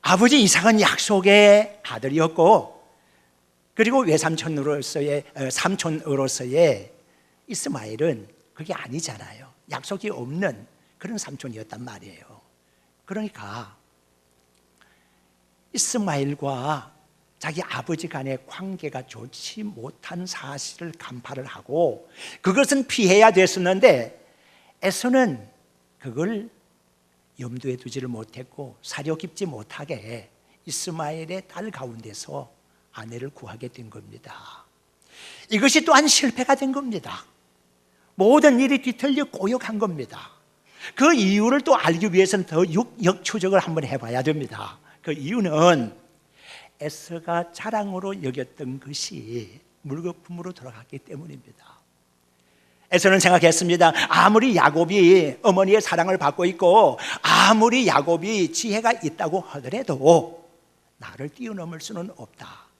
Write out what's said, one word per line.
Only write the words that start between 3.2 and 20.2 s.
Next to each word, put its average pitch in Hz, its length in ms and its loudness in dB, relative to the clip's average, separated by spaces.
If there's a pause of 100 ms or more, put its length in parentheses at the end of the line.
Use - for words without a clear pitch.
그리고 240 260 2
외삼촌으로서의, 151 1200 -2 (120)
어, 135 140 -6
삼촌으로서의 139 1400 -2 (560)
이스마엘은 113 800 -6 (260)
그게 156 200 -12
아니잖아요. - 760 -12 (220)
약속이 196 380 -10
없는 127 580 -8 (300)
그런 214 200 -12
삼촌이었단 120 640 -14
말이에요. 101 600 -20 (640)
그러니까 117 720 -12 (2000)
이스마엘과 143 1160 -4 (480)
자기 165 240 -8
아버지 156 440 -8
간의 135 380 -8
관계가 175 640 -12
좋지 - 560 -16
못한 175 640 -14